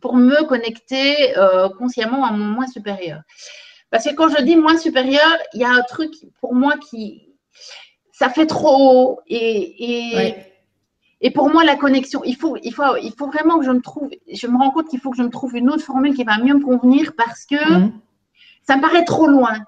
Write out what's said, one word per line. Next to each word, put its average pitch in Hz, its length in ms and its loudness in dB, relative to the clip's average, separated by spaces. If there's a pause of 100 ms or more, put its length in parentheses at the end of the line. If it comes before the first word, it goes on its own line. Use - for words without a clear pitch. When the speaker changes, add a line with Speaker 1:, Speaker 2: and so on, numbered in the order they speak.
Speaker 1:
pour 247 140 -6
me 262 320 6
connecter, 262 880 -2
euh, 185 320 4
consciemment 247 560 -4
à 226 60 -2
mon 208 140 -4
moi 233 220 -4
supérieur. 190 540 -10 (720)
Parce - 140 -2
que 294 100 -4
quand 320 140 2
je 285 140 0
dis 320 120 4
moi 320 220 4
supérieur, 294 600 2 (160)
il 214 80 -8
y - 20 0
a 240 60 0
un 247 140 4
truc 311 300 -8 (280)
pour 247 140 -6
moi 285 180 2 (160)
qui, 220 400 -16 (840)
ça 269 180 -2
fait 311 180 0
trop 302 300 2
haut. 254 500 4
Et, 233 840 -4
et, 233 40 -6
Speaker 2:
Ouais. - 380 -4 (680)
Speaker 1:
et 254 100 0
pour 294 200 0
moi, 330 120 4
la 285 120 2
connexion, 269 500 -2
il 247 100 -4
faut, 294 280 -6
il 240 100 -12
faut, 285 100 -6 (180)
il 220 160 -14
faut 285 100 -10
vraiment 311 320 0
que 269 60 -2
je 262 60 -2
me 247 100 0
trouve, - 280 -12 (240)
je 240 140 -10
me 247 100 0
rends 269 140 2
compte 320 180 -4
qu'il 247 100 -8
faut 262 120 -10
que 247 60 -10
je 247 60 -2
me 233 60 -2
trouve 240 260 -10
une 247 140 0
autre 302 140 -4
formule 269 320 -2
qui 247 80 -6
va 214 160 0
mieux 277 160 2
me 285 80 2
convenir 254 520 2
parce 233 300 -4
que 302 340 0
Speaker 2:
Mhm. 214 140 0 (720)
Speaker 1:
ça 269 100 2
me 277 40 0
paraît 339 240 2
trop 320 220 2
loin. 240 400 4